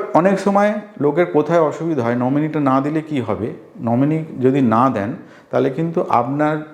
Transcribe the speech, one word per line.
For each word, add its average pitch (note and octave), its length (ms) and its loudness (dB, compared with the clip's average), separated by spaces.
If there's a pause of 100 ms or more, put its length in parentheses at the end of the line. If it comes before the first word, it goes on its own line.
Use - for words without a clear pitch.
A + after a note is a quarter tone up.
(140)
অনেক F#3 260 4
সময় G3+ 340 2 (280)
লোকের D3 240 2
কোথায় D#3+ 340 2
অসুবিধা D#3 440 0
হয়, A#2 120 0
নমিনিটা D3 440 0
না C3+ 220 2
দিলে D3+ 200 -2
কি D3+ 200 -4
হবে? G#2+ 320 -4 (280)
নমিনি C#3 420 0 (180)
যদি C3 200 2
না A#2+ 280 4
দেন, A2 240 -4 (360)
তাহলে B2+ 200 0
কিন্তু E3 400 -4
আপনার C#3+ 480 0 (160)